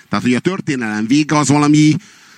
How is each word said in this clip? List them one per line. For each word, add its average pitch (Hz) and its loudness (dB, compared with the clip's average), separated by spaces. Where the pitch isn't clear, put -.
Tehát, 104 -6
hogy 123 0
a 117 -2
történelem 123 -4
vége 147 0
az 147 0
valami, 151 4